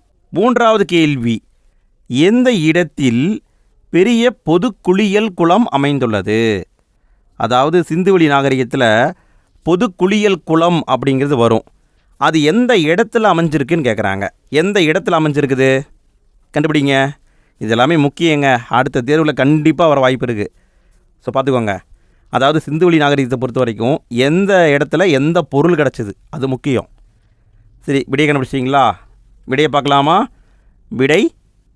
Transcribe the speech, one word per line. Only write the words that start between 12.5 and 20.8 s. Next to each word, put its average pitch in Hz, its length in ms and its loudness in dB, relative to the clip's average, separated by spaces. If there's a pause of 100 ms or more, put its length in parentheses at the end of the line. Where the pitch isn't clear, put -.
இடத்துல 196 460 0
அமைஞ்சிருக்குன்னு 160 680 0
கேக்குறாங்க. 98 380 -4 (200)
எந்த 190 320 0
இடத்துல 156 320 -2
அமைஞ்சிருக்குது? 135 680 0 (760)
கண்டுபிடிங்க. 143 560 0 (480)
இது 110 120 -6
எல்லாமே 127 260 2
முக்கியங்க. 143 640 0 (100)
அடுத்த 127 380 -2
தேர்வுல 151 260 0
கண்டிப்பா 151 560 2
வர 143 120 2
வாய்ப்பு 127 320 0
இருக்கு. 104 200 -8 (640)